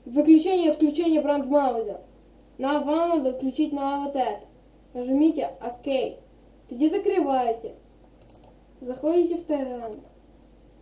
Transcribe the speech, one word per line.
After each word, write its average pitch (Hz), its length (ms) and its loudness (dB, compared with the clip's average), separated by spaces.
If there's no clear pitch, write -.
Выключение 320 600 4
и 302 60 4
отключение 311 500 2
бранд 285 240 0
маунтера. 247 560 0
На, 269 240 -2
вам 320 300 0
надо 269 180 0
отключить 269 420 -4
на 277 320 -4
вот 285 140 -6
это. 403 280 -4
Нажмите 269 560 0
"Окей". 262 580 -6
Тоді 269 200 0
закриваєте. 277 840 -2
Заходите 320 540 0
в - 60 -6
торрент. 247 580 -6